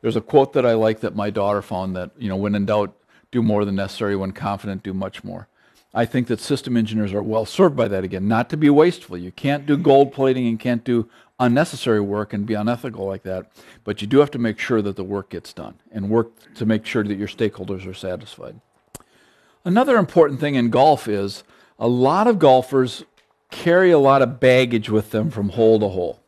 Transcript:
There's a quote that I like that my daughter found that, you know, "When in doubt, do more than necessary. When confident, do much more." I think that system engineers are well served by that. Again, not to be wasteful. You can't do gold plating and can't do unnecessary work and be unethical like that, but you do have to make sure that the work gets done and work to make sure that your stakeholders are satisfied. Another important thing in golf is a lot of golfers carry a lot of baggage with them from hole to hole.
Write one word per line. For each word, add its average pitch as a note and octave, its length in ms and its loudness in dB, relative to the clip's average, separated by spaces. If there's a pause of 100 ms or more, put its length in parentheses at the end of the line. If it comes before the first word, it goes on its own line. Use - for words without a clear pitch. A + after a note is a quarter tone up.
There's A2+ 120 -2
a A2+ 60 0
quote C3+ 320 2
that B2+ 140 0
I A#2 80 2
like A2 260 0
that G2 160 -6
my G#2 140 -4
daughter G2+ 320 -2
found F#2+ 340 -8
that, F2+ 200 -10
you A#2+ 120 -8
know, F#2+ 80 -4
"When G2+ 180 -2
in G2+ 120 -2
doubt, G#2 280 -2 (380)
do A#2+ 100 0
more G#2+ 220 0
than G2+ 100 -4
necessary. G2 400 -4
When F#2+ 180 -6
confident, G2 500 -8
do G2 100 -10
much F#2+ 320 -10
more." F#2+ 240 -16 (460)
I A2+ 100 0
think A#2+ 240 -4
that A#2 120 -4
system B2+ 360 -4
engineers A2 360 -2
are G2+ 100 -4
well A2 220 -2
served E3 300 2
by A2+ 140 0
that. F#2+ 160 -4
Again, F#2+ 240 -4
not A2+ 220 0
to - 60 -8
be D3+ 140 4
wasteful. D3 460 2
You F2+ 160 -12
can't C#3+ 340 -6
do D3 100 0
gold C#3 360 4
plating B2+ 340 0
and A2+ 140 -2
can't A#2+ 240 -4
do A#2 240 -2 (320)
unnecessary B2 600 0
work G2+ 320 -4
and G#2 140 -4
be A2+ 80 -4
unethical A2+ 520 -6
like F#2+ 180 -10
that, F#2 260 -10 (320)
but G#2 180 -8
you G#2 60 -10
do B2+ 120 4
have C#3+ 120 4
to C#3 80 -10
make A2+ 220 -4
sure A2+ 200 -2
that G2+ 140 -6
the G2 80 -10
work G2 260 -8
gets - 240 -14
done B1 220 -16 (160)
and G2+ 180 -8
work A2+ 460 -2
to B2 100 -8
make A2 220 0
sure A#2+ 160 -2
that G#2 160 -4
your G2+ 80 -6
stakeholders G2 580 -6
are F#2 100 -14
satisfied. F#2+ 680 -14 (1040)
Another A#3+ 320 2
important D#3 420 4
thing C#3+ 160 -2
in A#2+ 160 2
golf B2+ 380 4
is G2+ 340 -4 (380)
a A2+ 80 0
lot C#3 400 2
of A3 100 2
golfers C3 680 2 (460)
carry F3 400 4
a E3 80 6
lot C3+ 240 6
of B2 180 -2
baggage B2+ 480 2
with G#2+ 220 0
them G#2+ 200 -2
from G2+ 200 -4
hole A2+ 280 4
to G#2 100 0
hole. F2+ 400 -6